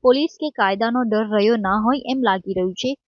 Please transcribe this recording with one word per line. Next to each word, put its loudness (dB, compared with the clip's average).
પોલીસ 2
કે -4
કાયદાનો 0
ડર 0
રહ્યો 2
ના 0
હોય 2
એમ -2
લાગી -2
રહ્યું -2
છે. -2